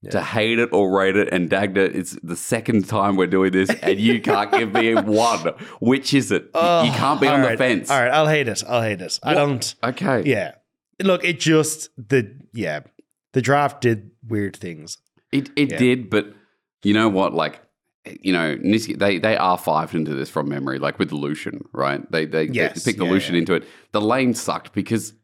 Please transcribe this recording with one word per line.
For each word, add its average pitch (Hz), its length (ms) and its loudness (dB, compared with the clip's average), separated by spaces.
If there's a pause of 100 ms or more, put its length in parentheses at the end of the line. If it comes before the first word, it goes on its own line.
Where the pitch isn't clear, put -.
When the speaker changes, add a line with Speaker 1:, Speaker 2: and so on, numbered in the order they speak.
Speaker 1:
Yeah. - 100 -14
Speaker 2:
to 101 100 -2
hate 110 380 0
it 117 140 2
or 95 240 2
rate 95 180 4
it. 101 160 2
And 87 180 0
Dagda, 95 460 2
it's - 280 -8
the 85 120 -8
second 110 540 -2
time 101 260 0
we're 92 120 4
doing 95 240 4
this, 95 180 2
and - 300 0
you 117 220 2
can't - 300 0
give 110 220 0
me 113 180 2
a 113 100 2
Speaker 1:
<laughs> - 20 -4
Speaker 2:
one. 107 500 0 (260)
Which 135 340 0
is 120 180 2
it? 95 120 0
You, - 180 -4
you 170 300 2
Speaker 1:
Oh, - 40 -2
Speaker 2:
can't 139 260 0
be 135 60 4
on 143 80 2
Speaker 1:
all 139 60 4
Speaker 2:
the 131 80 4
Speaker 1:
right. 117 80 -2
Speaker 2:
fence. 127 320 0
Speaker 1:
All 139 100 2
right, 123 120 2
I'll 151 160 4
hate 151 200 2
it. 104 200 -6
I'll 120 140 0
hate 104 200 -2
it. - 220 -8
I 147 120 0
Speaker 2:
What? 143 40 4
Speaker 1:
don't. 143 440 -2
Speaker 2:
Okay. 127 420 -2
Speaker 1:
Yeah. 104 280 -2 (480)
Look, 185 220 0
it 170 160 0
just, 156 580 2
the, 113 380 0 (180)
yeah, 117 280 -4 (520)
the 131 80 2
draft 139 400 0
did 110 300 0 (160)
weird 104 280 -4
things. 80 420 -14 (340)
Speaker 2:
It, 139 240 -2
it 147 160 0
Speaker 1:
Yeah. 80 60 -6
Speaker 2:
did, 123 320 2
but 104 240 0 (500)
you 104 100 4
know 110 160 4
what? 95 240 0
Like, 78 280 -4 (600)
you 92 120 0
know, 80 240 0
Niski, 110 400 0
they, 101 220 2
they 110 180 0
R 90 220 2
fived 78 340 0
into 76 220 -2
this 67 140 -6
from 71 200 -4
memory, 69 300 -6
like 69 200 -4
with 80 120 -2
Lucian, - 600 -6
right? 69 300 -2 (100)
They, 80 140 -2
they, 78 200 -2
Speaker 1:
Yes, 95 380 -4
Speaker 2:
they 127 80 0
picked 98 80 -4
the 92 60 0
Speaker 1:
yeah, 87 60 0
Speaker 2:
Lucian 95 240 0
Speaker 1:
yeah. 87 40 4
Speaker 2:
into 87 140 0
it. 80 100 0 (300)
The 104 80 0
lane 120 320 2
sucked - 400 -6
because 104 400 -4 (100)